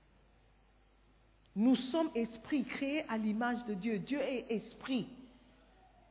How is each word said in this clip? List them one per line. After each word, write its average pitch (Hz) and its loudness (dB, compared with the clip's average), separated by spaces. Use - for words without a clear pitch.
Nous 240 8
sommes 330 2
esprits 233 -2
créés 285 -2
à 226 -2
l'image 226 0
de 214 -4
Dieu. 208 0
Dieu 269 -2
est 254 -2
esprit. 226 -4